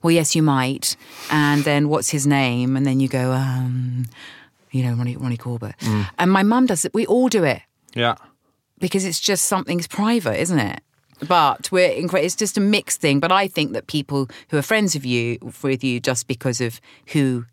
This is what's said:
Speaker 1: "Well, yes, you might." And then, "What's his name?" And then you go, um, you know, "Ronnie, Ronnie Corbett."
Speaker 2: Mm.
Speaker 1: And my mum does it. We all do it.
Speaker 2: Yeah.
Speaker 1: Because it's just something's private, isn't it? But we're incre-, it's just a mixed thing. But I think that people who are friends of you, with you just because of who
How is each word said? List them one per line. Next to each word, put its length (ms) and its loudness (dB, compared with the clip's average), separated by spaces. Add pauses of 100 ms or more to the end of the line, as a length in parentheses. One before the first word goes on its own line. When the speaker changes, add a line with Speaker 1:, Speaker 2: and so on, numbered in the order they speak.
Speaker 1:
"Well, 100 2
yes, 240 2
you 80 4
might." 520 0 (360)
And 320 2
then, 260 2
"What's 200 -2
his 180 -2
name?" 500 2
And 80 0
then 140 2
you 80 2
go, 240 0
um, 760 -2 (640)
you 120 -2
know, 100 -2
"Ronnie, 240 -4
Ronnie 200 -4
Corbett." 420 -8
Speaker 2:
Mm. 260 -2 (140)
Speaker 1:
And 120 2
my 120 4
mum 240 4
does 180 0
it. 80 -8
We 140 0
all 220 4
do 140 2
it. 180 0 (340)
Speaker 2:
Yeah. 200 2 (640)
Speaker 1:
Because 300 -2
it's 100 -4
just 260 0
something's 420 -2
private, 540 0
isn't 180 2
it? 220 -4 (460)
But 440 2
we're 180 6
incre-, 340 0
it's 120 -2
just 220 -2
a 20 0
mixed 400 0
thing. 220 2
But 100 2
I 160 4
think 260 -2
that 140 -8
people 400 -2 (220)
who 80 0
are 60 2
friends 320 0
of 100 -6
you, 320 0 (240)
with 220 -2
you 180 -2
just 260 -2
because 320 -4
of 220 -4 (320)
who 400 0